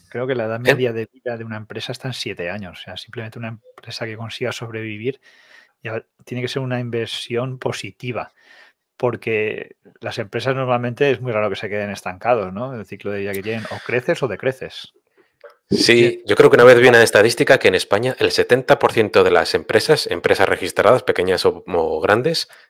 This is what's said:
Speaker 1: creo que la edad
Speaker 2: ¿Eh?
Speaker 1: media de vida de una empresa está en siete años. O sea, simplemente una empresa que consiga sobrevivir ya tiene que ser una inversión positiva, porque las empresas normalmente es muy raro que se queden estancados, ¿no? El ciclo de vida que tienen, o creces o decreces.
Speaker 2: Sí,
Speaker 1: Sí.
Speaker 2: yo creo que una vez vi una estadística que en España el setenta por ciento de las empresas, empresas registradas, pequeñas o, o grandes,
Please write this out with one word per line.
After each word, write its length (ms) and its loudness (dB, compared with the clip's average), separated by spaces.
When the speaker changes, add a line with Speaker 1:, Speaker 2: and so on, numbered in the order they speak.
Speaker 1:
creo 200 -8
que 80 -2
la 80 -6
edad 200 -6
Speaker 2:
¿Eh? 100 4
Speaker 1:
media 180 -2
de 200 -8
vida 240 -10
de 80 -12
una 120 -10
empresa 340 -12
está 160 -12
en 80 -8
siete 340 -8
años. 300 -10
O 60 -18
sea, 120 -16
simplemente 440 -14
una 80 -10
empresa 580 -16
que 100 -12
consiga 360 -8
sobrevivir 680 -10
ya 220 -10
tiene 160 -10
que 80 -6
ser 140 -6
una 160 -4
inversión 800 -6
positiva, 760 -8
porque 760 -4
las 180 -10
empresas 360 -4
normalmente 560 0
es 100 0
muy 120 -6
raro 180 0
que 60 -6
se 120 -10
queden 220 -6
estancados, 600 -4
¿no? 220 -10
El 120 -12
ciclo 240 -10
de 100 -6
vida 120 -6
que 100 -8
tienen, 300 -6
o 120 -10
creces 380 -2
o 60 -2
decreces. 640 -8
Speaker 2:
Sí, 80 2
Speaker 1:
Sí. 480 4
Speaker 2:
yo 100 0
creo 140 8
que 60 4
una 80 10
vez 140 10
vi 100 8
una 140 8
estadística 560 4
que 100 4
en 60 2
España 440 0
el 120 0
setenta 480 2
por 140 2
ciento 320 4
de 60 4
las 240 2
empresas, 520 0
empresas 400 0
registradas, 560 2
pequeñas 440 0
o, 200 -2
o 360 -2
grandes, 460 0